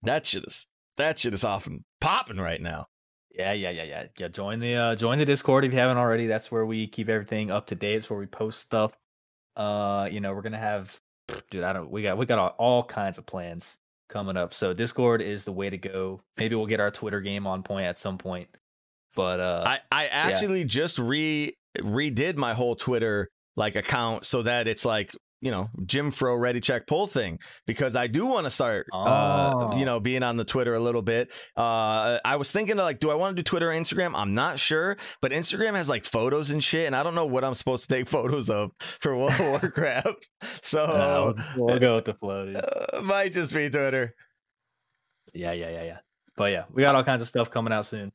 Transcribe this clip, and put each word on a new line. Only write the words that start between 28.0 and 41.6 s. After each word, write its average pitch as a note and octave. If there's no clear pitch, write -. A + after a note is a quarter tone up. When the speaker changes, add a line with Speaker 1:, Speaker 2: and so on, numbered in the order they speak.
Speaker 1:
do D#3
wanna G3+
start, A2+
uh, G#2
Speaker 2:
Oh. A#2+
Speaker 1:
you C3+
know, A#2+
being B2+
on A#2+
the A2+
Twitter A#2+
a A2+
little A#2+
bit. A#2
Uh, A2+
I C3+
was D3
thinking G#3
of, F#3+
like, D3
do D#3
I D3
wanna F#3
do F3
Twitter E3+
or D#3+
Instagram? E3
I'm G2+
not C3+
sure, F3
but C3
Instagram F#3+
has, E3
like, A#2+
photos C#3
and D3+
shit, D#3+
and C3+
I C3
don't E3
know E3+
what B2+
I'm C3
supposed B2+
to C3
take B2+
<laughs> -
photos B2+
of G#2
for C3+
World C3+
of B2+
Speaker 2:
<laughs> C#3+
Speaker 1:
Warcraft. D#3
So D#3
Speaker 2:
No, C#3+
we'll C3+
just, A2
we'll B2